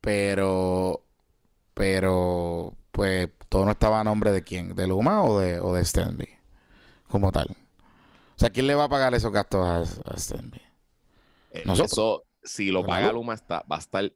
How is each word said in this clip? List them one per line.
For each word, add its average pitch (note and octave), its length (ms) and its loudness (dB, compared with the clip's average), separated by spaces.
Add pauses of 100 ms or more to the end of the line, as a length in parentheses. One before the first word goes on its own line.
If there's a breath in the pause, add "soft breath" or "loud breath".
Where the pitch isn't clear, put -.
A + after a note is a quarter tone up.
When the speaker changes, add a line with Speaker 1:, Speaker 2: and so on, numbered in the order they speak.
Speaker 1:
Pero, F#2+ 1000 0 (720)
pero, F2+ 1000 0 (160)
pues, F#2 380 0 (200)
todo G2 160 2
no G#2 60 2
estaba A2 300 2
a - 20 -2
nombre G#2+ 280 2
de F#2+ 120 0
quién, F2+ 320 -8
¿de F#2 120 -2
Luma C#3 360 2
o G#2+ 160 2
de, F2+ 200 0
o F2+ 140 -2
de F2+ 120 2
Stenby? - 420 -4 (800 soft breath)
Como G2+ 240 0
tal. - 160 -2 (880 soft breath)
O - 40 -20
sea, A#2+ 100 4
¿quién B2+ 180 0
le C#3+ 80 2
va C#3+ 100 2
a C3 40 -6
pagar C3 260 2
esos A2 160 0
gastos G2 340 0
a, E2+ 480 -4
a - 40 -8
Stenby? - 440 -10 (920 soft breath)
Speaker 2:
Eh, E2 100 -12
Speaker 1:
Nosotros. D#3+ 280 0
Speaker 2:
eso, A2 300 4 (200)
si G2 280 -2
lo F#2 120 2
Speaker 1:
Claro. F2+ 180 2
Speaker 2:
paga G#2+ 120 4
Luma, A#2 200 -4
está, F2 380 -6
va D#2 60 -2
a - 20 -6
estar F#2+ 360 -2